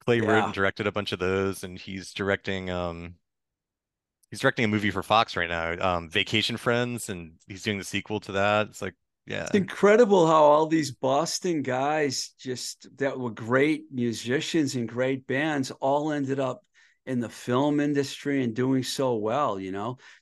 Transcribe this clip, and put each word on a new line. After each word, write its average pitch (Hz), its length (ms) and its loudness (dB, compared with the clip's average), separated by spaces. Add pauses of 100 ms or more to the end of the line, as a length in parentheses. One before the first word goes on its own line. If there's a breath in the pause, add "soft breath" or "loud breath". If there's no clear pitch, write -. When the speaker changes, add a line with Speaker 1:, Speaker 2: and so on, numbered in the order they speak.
Speaker 1:
Clay 120 160 4
wrote 107 180 4
Speaker 2:
Yeah. 104 80 4
Speaker 1:
and 98 80 -6
directed 98 320 0
a 101 60 2
bunch 101 200 -4
of 101 60 -4
those, 95 460 0
and 92 140 -12
he's 95 340 -12
directing, 98 580 -2
um, 87 440 -6 (1160)
he's 110 100 -14
directing 131 240 2
a 107 40 2
movie 104 220 2
for 92 120 -2
Fox 110 340 2
right 87 120 0
now, 87 480 -2
um, 85 140 -6
Vacation 107 460 0
Friends, 120 520 -2
and 85 240 -10 (140)
he's 95 160 -16
doing 104 160 -2
the 92 60 -8
sequel 104 360 -4
to - 120 -10
that. 104 360 2
It's - 140 -16
like, 95 120 -8 (320)
yeah. 104 160 -6
Speaker 2:
It's - 120 -2
incredible 202 720 6
how 160 160 6
all 151 240 6
these 156 240 0
Boston 147 720 -2
guys 135 680 -2 (100)
just, - 560 -10
that 135 220 -2
were 123 120 -4
great 135 600 0
musicians 127 840 -2
and 117 140 -4
great 127 400 -2
bands 139 420 -2
all 147 400 0
ended 139 300 -2
up 127 240 -4 (420 soft breath)
in 127 140 -2
the 113 80 -4
film 139 520 0
industry 143 600 -2
and 120 120 -2
doing 131 280 2
so 127 340 0
well, 110 440 0
you 95 120 -6
know? 110 260 -6 (240 loud breath)